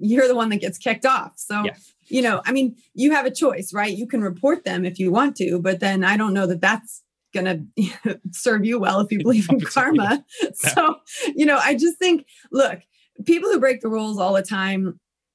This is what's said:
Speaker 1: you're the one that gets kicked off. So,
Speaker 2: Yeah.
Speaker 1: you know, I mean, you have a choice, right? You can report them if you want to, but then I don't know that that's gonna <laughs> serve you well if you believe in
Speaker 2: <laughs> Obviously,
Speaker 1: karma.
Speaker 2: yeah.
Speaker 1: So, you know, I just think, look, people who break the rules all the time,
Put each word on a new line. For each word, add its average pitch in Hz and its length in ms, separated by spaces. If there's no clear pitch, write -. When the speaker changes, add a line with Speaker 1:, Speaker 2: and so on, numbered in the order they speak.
Speaker 1:
you're 247 260
the 247 80
one 226 140
that 202 120
gets 196 180
kicked 226 260
off. 262 320
So, 208 280
Speaker 2:
Yeah. 202 100
Speaker 1:
you 254 160
know, 220 240
I 220 60
mean, 262 240
you 277 180
have 277 140
a 262 40
choice, 254 440
right? 208 200
You 220 120
can 233 160
report 202 420
them 180 220
if 180 120
you 185 140
want 262 240
to, 180 240
but 185 200
then 196 220
I 190 140
don't 208 160
know 196 140
that 175 160
that's - 400
gonna 185 300
<laughs> 190 560
serve 214 320
you 233 140
well 196 220
if 208 120
you 214 60
believe 208 320
in 277 60
Speaker 2:
<laughs> - 0
Obviously, 240 260
Speaker 1:
karma. 262 420
Speaker 2:
yeah. 349 120
Speaker 1:
So, 320 420
you 302 100
know, 294 140
I 285 160
just 311 240
think, 349 260
look, 240 300
people 339 240
who 359 100
break 254 220
the 226 80
rules 214 280
all 190 140
the 196 100
time, 190 560